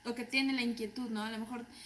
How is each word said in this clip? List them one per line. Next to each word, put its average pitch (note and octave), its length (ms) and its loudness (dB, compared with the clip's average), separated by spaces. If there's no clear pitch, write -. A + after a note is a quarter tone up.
o A#3 100 0
que A#3 100 -2
tiene C4+ 280 4
la C4 80 4
inquietud, A3+ 480 0
¿no? G#3+ 140 0
A A3+ 80 -2
lo A3+ 60 -4
mejor A#3+ 280 -4